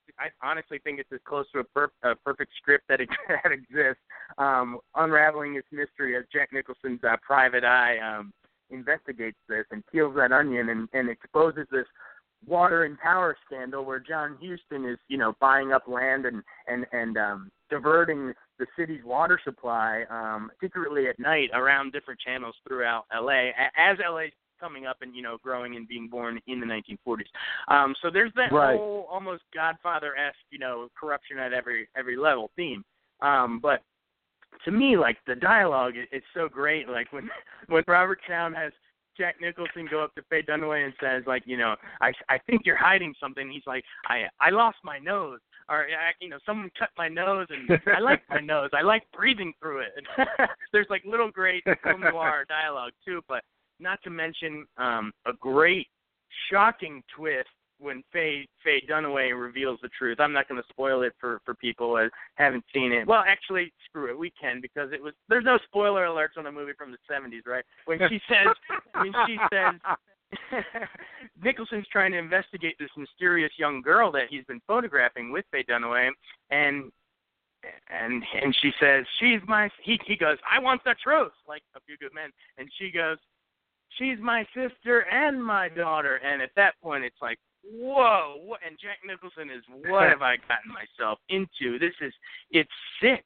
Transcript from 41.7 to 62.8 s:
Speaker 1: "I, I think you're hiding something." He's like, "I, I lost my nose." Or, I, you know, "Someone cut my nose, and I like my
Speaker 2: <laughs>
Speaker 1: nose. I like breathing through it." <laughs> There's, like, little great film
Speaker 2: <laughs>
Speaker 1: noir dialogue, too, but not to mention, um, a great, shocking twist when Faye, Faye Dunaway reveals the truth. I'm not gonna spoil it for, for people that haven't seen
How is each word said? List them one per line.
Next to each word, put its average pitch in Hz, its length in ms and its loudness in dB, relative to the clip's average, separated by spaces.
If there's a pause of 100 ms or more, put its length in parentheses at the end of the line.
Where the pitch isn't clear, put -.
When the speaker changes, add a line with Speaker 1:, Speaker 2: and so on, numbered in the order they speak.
Speaker 1:
"I, 110 100 4 (160)
I 135 80 4 (100)
think 233 200 4
you're 165 100 4
hiding 175 420 4
something." 135 320 -10
He's 139 160 -14
like, 131 160 -4 (260)
"I, 120 160 0 (160)
I 156 100 6
lost 220 340 4
my 143 140 -10
nose." 151 420 -6 (300)
Or, 151 140 2
I, 160 360 -2
you 180 80 -12
know, 143 160 -14
"Someone 208 340 -4
cut 226 200 -2
my 165 100 -2
nose, 185 400 -2
and 147 320 2 (160)
I 180 40 2
like 277 280 4
my 147 120 -2
Speaker 2:
<laughs> - 20 -6
Speaker 1:
nose. 147 320 0
I 147 80 2
like 214 220 4 (120)
breathing 202 420 0
through 143 260 -6
it." 139 200 -12 (140)
<laughs> 262 320 2 (240)
There's, 208 160 4
like, 190 160 -4
little 226 240 0
great 185 340 0 (180)
film 185 180 2
Speaker 2:
<laughs> 170 120 2
Speaker 1:
noir 151 340 0
dialogue, 147 460 -6 (140)
too, 175 200 -6
but 123 160 -6 (400)
not 185 200 -6
to 185 80 -12
mention, 160 560 -8 (100)
um, 117 340 -2 (140)
a 123 80 -4
great, 151 540 4 (640)
shocking 185 520 2 (140)
twist 147 320 -4 (300)
when 135 240 -10 (100)
Faye, 151 340 -4 (160)
Faye 143 240 2
Dunaway 143 480 0
reveals 123 460 -4
the 127 80 -10
truth. 120 320 -2
I'm 147 140 2
not 139 140 0
gonna 123 200 -6
spoil 135 320 0
it 123 180 0
for, 120 280 -6
for 123 80 -6
people 117 400 -2
that 113 160 2 (240)
haven't 131 280 2 (120)
seen 127 180 2